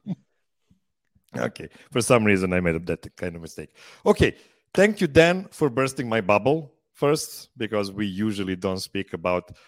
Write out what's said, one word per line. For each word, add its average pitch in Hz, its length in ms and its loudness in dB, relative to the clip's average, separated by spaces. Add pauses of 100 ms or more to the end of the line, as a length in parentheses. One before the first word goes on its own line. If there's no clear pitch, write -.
<laughs> 196 100 -8 (1200)
Okay. - 320 -8 (220)
For 123 100 0
some 113 240 4
reason, 95 260 2
I 90 80 2
made 85 280 -2
that - 280 -8
kind 85 220 -10
of 82 40 -16
mistake. 82 280 -16 (360)
Okay. 175 300 2 (380)
Thank 208 260 2
you, 180 80 0
Dan, 170 420 4
for 151 200 -2
bursting 131 400 -4
my 113 100 2
bubble 110 540 2 (180)
first, - 680 -2
because 104 320 -4
we 101 160 -6
usually 98 520 -4
don't 95 220 -4
speak - 340 -8
about 90 360 -2 (180)